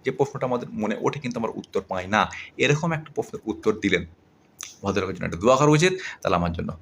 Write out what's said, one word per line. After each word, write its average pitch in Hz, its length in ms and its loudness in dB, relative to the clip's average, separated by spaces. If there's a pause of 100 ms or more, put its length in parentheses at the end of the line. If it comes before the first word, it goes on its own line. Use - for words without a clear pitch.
যে 131 60 0
প্রশ্নটা 135 340 -2
আমাদের 123 240 -2
মনে 107 320 -2
ওঠে 139 180 0
কিন্তু 120 200 -6
আমরা 113 160 -4
উত্তর - 260 -4
পাই 92 260 -6
না, 101 140 4 (360)
এরকম 147 340 2
একটা 156 240 -6
প্রশ্নের - 300 -6
উত্তর 110 340 0
দিলেন, 90 240 2 (800)
ভদ্রলোকের 95 340 -2
জন্য 90 100 -8
একটা 87 120 -4
দোয়া 117 180 6
করা 147 160 6
উচিত, 170 220 4 (280)
তাহলে 92 140 2
আমার 87 180 0
জন্য 85 180 -6 (100)